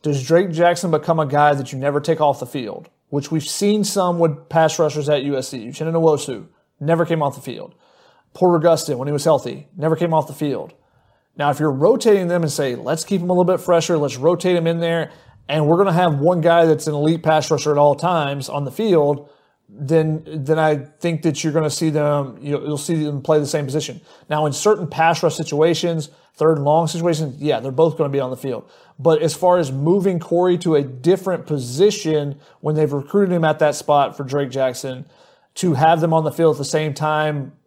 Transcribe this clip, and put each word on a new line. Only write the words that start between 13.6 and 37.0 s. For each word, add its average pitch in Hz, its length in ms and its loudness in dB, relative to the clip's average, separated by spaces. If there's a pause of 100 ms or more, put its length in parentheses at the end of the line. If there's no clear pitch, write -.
fresher, 170 380 2
let's 139 180 -2
rotate 170 400 2
him 165 100 0
in 170 140 -2
there, 165 300 -2 (360)
and 151 200 0
we're 160 100 4
gonna 190 160 2
have 160 280 2
one 170 200 2
guy 170 240 6
that's 156 220 2
an 151 80 -4
elite 156 280 0
pass 156 280 2
rusher 151 200 0
at 143 60 2
all 143 200 4
times 147 520 -2
on 143 160 -6
the 127 80 -8
field," 147 560 0 (400)
then, 156 560 -2
then 156 360 -2
I 156 160 2
think 160 460 -6
that 160 200 -2
you're 156 100 -2
gonna 156 180 0
see 160 200 -2
them, 147 500 -2
you'll, 143 220 -4
you'll 147 160 -6
see 156 240 -2
them 147 180 -4
play 156 200 2
the 143 80 -4
same 147 160 -2
position. 135 360 -6 (300)
Now, 151 160 0
in 143 60 -2
certain 208 340 0
pass 160 380 0
rush 156 100 2
situations, 160 720 0 (280)
third 156 220 2
and 143 60 -4
long 156 220 2
situations, 156 560 -2
yeah, 143 160 0
they're 131 140 -6
both 160 260 2
gonna 147 100 0
be 139 120 -2
on 127 100 -4
the 127 60 -8
field. 123 340 -8 (260)
But 156 260 2
as 160 120 0
far 180 240 2
as 143 140 -2
moving 175 480 0
Corey 180 380 0
to 160 180 0
a 143 60 2
different 165 640 -2
position 147 880 -2 (240)
when 151 160 -2
they've 151 160 0
recruited 180 420 0
him 165 100 0
at 156 140 2
that 151 160 2
spot 143 420 0
for - 60 -8
Drake 139 280 -4
Jackson, 131 540 -4 (520)
to 175 180 0
have 160 260 4
them 165 140 2
on 160 80 4
the 156 80 -2
field 160 240 2
at - 40 -14
the 143 60 -6
same 151 300 -2
time 151 580 -2 (140)